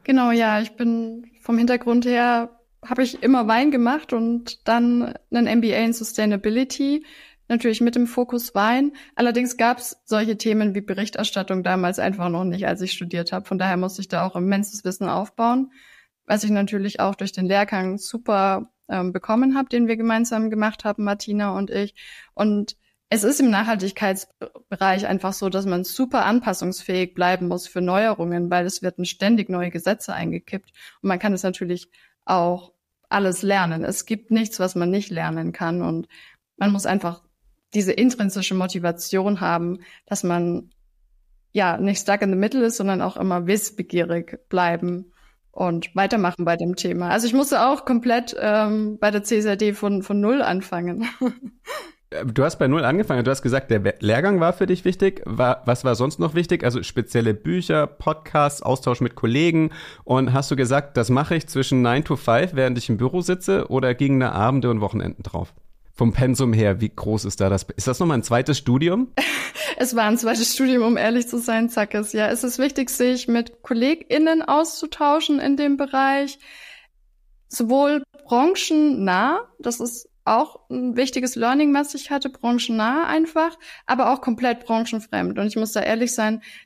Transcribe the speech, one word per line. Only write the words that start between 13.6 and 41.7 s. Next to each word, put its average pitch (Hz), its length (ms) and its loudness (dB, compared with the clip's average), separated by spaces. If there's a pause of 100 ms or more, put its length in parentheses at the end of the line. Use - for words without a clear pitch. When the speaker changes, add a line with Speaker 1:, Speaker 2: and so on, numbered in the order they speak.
Speaker 1:
musste 185 260 -4
ich 180 60 -14
da 175 180 -2
auch 185 100 -8
immenses 196 480 -2
Wissen 185 240 -4
aufbauen, 233 640 -2 (540)
was 208 180 0
ich 208 60 0
natürlich 202 500 -2
auch 196 140 0
durch 196 180 -8
den 185 140 -4
Lehrgang 196 500 0
super, 202 760 -2 (200)
ähm, 180 220 -2
bekommen 240 440 2
habe, 269 120 -2
den 240 180 2
wir 226 100 0
gemeinsam 226 540 0
gemacht 214 340 -2
haben, 208 200 -2
Martina 202 520 -2
und 196 140 -4
ich. 202 240 -4 (400)
Und 208 420 0 (340)
es 214 140 0
ist 285 160 2
im 262 100 6
Nachhaltigkeitsbereich 196 1600 -2
einfach 190 260 -2
so, 196 160 -4
dass 190 180 -2
man 180 180 0
super 254 420 0
anpassungsfähig 185 880 -2
bleiben 180 340 0
muss 175 180 -4
für - 140 -6
Neuerungen, 175 720 0
weil 180 160 2
es - 160 -8
werden 180 240 -6
ständig 208 420 2
neue 180 220 -4
Gesetze 180 420 -4
eingekippt. 170 580 -8 (320)
Und - 60 -2
man 185 100 0
kann 214 140 0
es 185 100 -4
natürlich 180 480 -6 (360)
auch 180 460 0 (360)
alles 190 340 0
lernen. 180 420 0
Es - 200 -6
gibt - 260 -6
nichts, 220 300 0
was 185 140 -2
man 175 160 0
nicht 202 200 -2
lernen 165 420 -4
kann. 175 280 -4
Und 165 280 -4 (500)
man 202 140 2
muss 196 120 -2
einfach 175 380 -2 (520)
diese 196 180 0
intrinsische 208 640 0
Motivation 185 880 -2
haben, 170 380 -2 (260)
dass - 160 -6
man, 175 480 -2 (840)
ja, 185 240 0